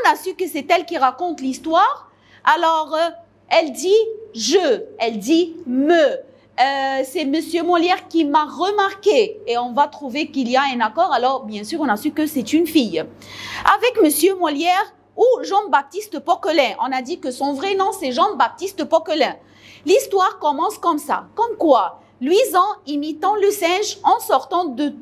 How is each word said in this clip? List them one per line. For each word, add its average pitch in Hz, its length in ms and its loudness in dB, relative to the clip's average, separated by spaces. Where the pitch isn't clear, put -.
on 339 80 6
a 320 40 0
su 370 180 -8
que 359 140 -6
c'est 285 240 -6
elle 349 160 2
qui 339 100 -6
raconte 262 420 -2
l'histoire ? 320 720 0
Alors, 311 520 2
euh, 330 140 0
elle 320 240 2
dit « 277 220 0
je », 240 480 0
elle 226 220 -4
dit « 330 360 0
me ». 269 260 2
Euh, 269 460 0
c'est 320 200 -4
Monsieur 320 360 -2
Molière 349 460 0
qui 330 180 0
m'a 302 200 2
remarqué 392 1000 0
et 240 140 -2
on 247 120 -6
va 285 160 2
trouver 294 440 -6
qu'il 247 180 -2
y 254 80 2
a 269 60 4
un 254 180 -2
accord. 311 320 0
Alors, 254 300 0
bien 208 200 -10
sûr, 277 160 -8
on 294 80 0
a 208 80 2
su 302 140 -4
que 302 160 -2
c'est 277 280 -4
une 330 120 4
fille. 190 400 0
Avec 453 240 2
Monsieur 311 320 4
Molière 349 600 -2
ou 480 280 4
Jean-Baptiste 320 760 -2
Poquelin. 311 640 0
On 254 100 -2
a 262 120 -4
dit 294 160 -8
que 277 100 -8
son 277 240 -4
vrai 392 220 -2
nom, 392 160 0
c'est 302 200 -6
Jean-Baptiste 320 720 -2
Poquelin. 302 500 0
L'histoire 392 540 2
commence 320 400 -2
comme 320 180 0
ça. - 380 -4
Comme 453 200 -2
quoi, 233 440 2
Louison 359 440 2
imitant 302 480 -4
le 403 160 2
singe 381 520 -2
en 427 160 4
sortant 359 460 0
de, 277 260 -4